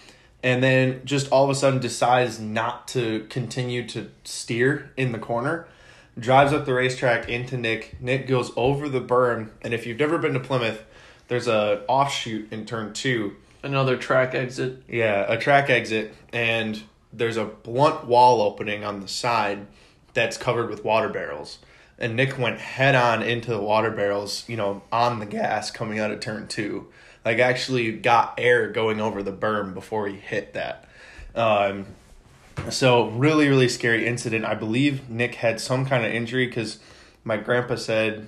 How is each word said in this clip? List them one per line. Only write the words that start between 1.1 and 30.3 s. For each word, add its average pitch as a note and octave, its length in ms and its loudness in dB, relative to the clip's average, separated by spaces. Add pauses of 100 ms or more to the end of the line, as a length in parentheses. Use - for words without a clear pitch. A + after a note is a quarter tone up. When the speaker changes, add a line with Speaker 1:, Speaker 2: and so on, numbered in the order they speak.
Speaker 1:
all C3+ 140 6
of C#3 60 2
a C3+ 40 0
sudden C3 240 2
decides A#2+ 600 2
not A2 480 -6
to A2 400 -4
continue B2 600 -6
to G#2 220 -10 (140)
steer B2+ 720 -2
in B2+ 160 0
the A2 60 -4
corner. C3 500 -4 (500)
Drives C3 360 6
up D3 100 0
the C3+ 80 -2
racetrack B2+ 560 0
into B2 300 -4
Nick. A2 420 -4
Nick C3 260 -2
goes B2 300 0
over C#3+ 320 0
the B2+ 140 -2
berm. A#2 480 2 (100)
And A#2 140 -6
if A2+ 120 -4
you've A2+ 140 -4
never D3+ 160 2
been D3+ 160 0
to C3 80 -2
Plymouth, A#2 420 -2 (460)
there's A#2+ 200 -2
a G#2 380 2
offshoot B2+ 640 0
in G#2+ 140 -8
turn G#2+ 300 -8
two. A2 420 -4 (280)
Speaker 2:
Another C3+ 320 0
track C3 380 2
exit. C3 540 -4
Speaker 1:
Yeah, G#2+ 440 2
a A2+ 60 0
track C#3 320 4
exit. A2 420 0 (200)
And A2+ 500 -2 (300)
there's A2+ 240 -2
a A2 80 -2
blunt C3 640 0
wall A#2+ 360 6
opening G#2 420 -4
on G2+ 140 -6
the F#2+ 80 -12
side G#2 600 -2 (460)
that's A2+ 220 0
covered A#2 320 -2
with G#2 160 -8
water A2 240 2
barrels. D2+ 520 -10 (360)
And A2+ 200 -4
Nick C3+ 200 0
went A2+ 220 -2
head C3+ 380 2
on A#2 260 4
into A2+ 300 -2
the G#2 100 -2
water A2 300 2
barrels, G2+ 560 -2
you A#2 80 -8
know, G2+ 340 -4
on A#2 300 2
the G#2 60 -10
gas G#2+ 440 -4
coming G#2+ 300 -6
out G#2 100 -2
of G#2 80 -8
turn G#2+ 300 -8
two. G2+ 400 -6 (360)
Like, A#2 140 0
actually B2 540 0
got A2+ 440 2
air A#2+ 360 4
going A2 280 0
over G2+ 220 -2
the G2 100 -6
berm G2+ 420 -4
before G#2 340 -6
he G2 80 -10
hit - 380 -8